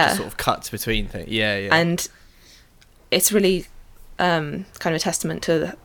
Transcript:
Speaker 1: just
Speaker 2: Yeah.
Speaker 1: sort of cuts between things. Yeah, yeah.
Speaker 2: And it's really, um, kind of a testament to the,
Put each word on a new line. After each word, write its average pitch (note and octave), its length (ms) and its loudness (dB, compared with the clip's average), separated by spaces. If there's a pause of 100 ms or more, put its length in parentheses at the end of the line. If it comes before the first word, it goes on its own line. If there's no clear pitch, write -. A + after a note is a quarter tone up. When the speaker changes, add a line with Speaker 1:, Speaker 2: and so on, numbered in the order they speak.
Speaker 1:
just - 80 4
Speaker 2:
Yeah. G3 40 0
Speaker 1:
sort - 100 -4
of - 100 -12
cuts - 320 -2
between A2 380 -2
things. F2 200 -10
Yeah, G#2+ 300 2
yeah. G2 180 0
Speaker 2:
And E3+ 320 2 (1040)
it's F3+ 220 2
really, F#3+ 340 4 (520)
um, E3 460 0 (140)
kind E3 160 0
of D#3 60 -2
a - 20 -4
testament E3 400 -2
to E3 160 2
the, D#3 260 -2